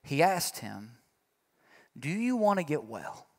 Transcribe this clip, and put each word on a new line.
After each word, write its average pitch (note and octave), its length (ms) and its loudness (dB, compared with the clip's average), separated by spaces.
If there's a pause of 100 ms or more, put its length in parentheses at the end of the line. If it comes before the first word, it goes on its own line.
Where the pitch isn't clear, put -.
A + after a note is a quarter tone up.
he C#3+ 200 0
asked F3+ 360 2
him, G#2 380 -14 (1000)
"Do C3+ 120 -6
you A#3 260 0
want G#3 240 4
to F3+ 60 0
get D3 200 0
well?" G#2+ 420 -12 (120)